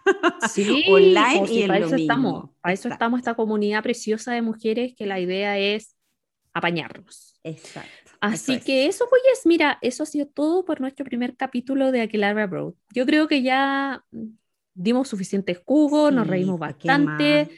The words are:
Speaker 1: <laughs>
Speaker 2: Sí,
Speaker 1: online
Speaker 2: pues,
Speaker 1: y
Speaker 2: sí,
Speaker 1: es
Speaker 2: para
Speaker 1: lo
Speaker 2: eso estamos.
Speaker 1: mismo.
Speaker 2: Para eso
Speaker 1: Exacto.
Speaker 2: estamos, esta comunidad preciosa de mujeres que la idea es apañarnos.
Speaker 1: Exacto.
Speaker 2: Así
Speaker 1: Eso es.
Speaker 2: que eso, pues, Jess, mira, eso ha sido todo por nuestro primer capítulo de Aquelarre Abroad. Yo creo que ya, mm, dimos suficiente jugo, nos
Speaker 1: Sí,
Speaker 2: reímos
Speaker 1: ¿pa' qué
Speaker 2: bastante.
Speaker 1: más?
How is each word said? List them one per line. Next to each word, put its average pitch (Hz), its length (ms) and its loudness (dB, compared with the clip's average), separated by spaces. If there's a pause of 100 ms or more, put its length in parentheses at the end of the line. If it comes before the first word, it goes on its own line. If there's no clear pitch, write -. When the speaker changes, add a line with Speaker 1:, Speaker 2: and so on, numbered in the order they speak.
Speaker 1:
<laughs> 349 480 0
Speaker 2:
Sí, 220 340 2
Speaker 1:
online 196 520 6
Speaker 2:
pues, 202 120 -2
Speaker 1:
y - 40 0
Speaker 2:
sí, 226 80 4
Speaker 1:
es 196 40 0
Speaker 2:
para 190 120 2
Speaker 1:
lo 175 80 0
Speaker 2:
eso 160 80 0
estamos. 170 380 0
Speaker 1:
mismo. - 280 -14
Speaker 2:
Para 175 120 -2
eso 196 140 -6
Speaker 1:
Exacto. 240 60 -6
Speaker 2:
estamos, 240 260 -2
esta 247 140 -4
comunidad 214 480 -2
preciosa 226 520 -4
de 233 100 -4
mujeres 226 520 -4
que 214 120 -10
la 196 120 -4
idea 190 380 -2
es 202 380 -4 (580)
apañarnos. - 920 -6
Speaker 1:
Exacto. - 460 -16 (300)
Speaker 2:
Así 214 340 -4
Speaker 1:
Eso 247 60 -2
es. - 60 -16
Speaker 2:
que 269 200 2
eso, 381 240 -2
pues, 508 180 4
Jess, 494 200 2
mira, 320 340 2
eso 254 220 -4
ha - 20 -4
sido 294 220 -6
todo 320 360 -2
por 311 180 -6
nuestro 269 240 -8
primer 247 300 -6
capítulo 262 560 -2
de 247 100 0
Aquelarre 214 420 0
Abroad. 170 300 -6 (200)
Yo 247 140 -2
creo 302 200 4
que 294 140 2
ya, 277 720 -2
mm, 226 140 -12 (500)
dimos 240 320 0
suficiente 190 480 -4 (100)
jugo, 294 460 4
nos 254 140 2
Speaker 1:
Sí, 156 40 -2
Speaker 2:
reímos 185 300 -2
Speaker 1:
¿pa' 143 180 -8
qué - 120 -6
Speaker 2:
bastante. 294 560 2
Speaker 1:
más? 302 120 -10